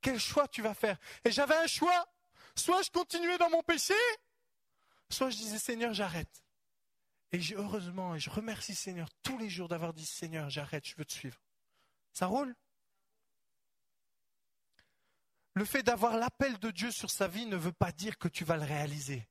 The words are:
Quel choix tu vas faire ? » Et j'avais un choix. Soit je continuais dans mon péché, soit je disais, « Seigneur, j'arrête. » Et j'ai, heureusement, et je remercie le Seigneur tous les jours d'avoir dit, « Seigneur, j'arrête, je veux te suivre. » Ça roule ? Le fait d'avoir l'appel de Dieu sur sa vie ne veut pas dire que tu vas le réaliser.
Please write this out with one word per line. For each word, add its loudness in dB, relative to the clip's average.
Quel 0
choix 2
tu -8
vas 0
faire ? » 2
Et 6
j'avais 6
un 4
choix. 4
Soit 4
je -2
continuais 0
dans 6
mon 6
péché, 2
soit 0
je -6
disais, « -6
Seigneur, -2
j'arrête. » -4
Et 0
j'ai, -4
heureusement, -4
et -4
je -6
remercie -4
le -6
Seigneur -6
tous -4
les -4
jours -6
d'avoir -2
dit, « -10
Seigneur, -6
j'arrête, -6
je -12
veux -6
te -10
suivre. » -10
Ça -2
roule ? 0
Le 2
fait 0
d'avoir 4
l'appel 0
de -2
Dieu -4
sur -6
sa 0
vie -4
ne -2
veut 0
pas 2
dire -6
que -2
tu -6
vas 4
le 0
réaliser. -4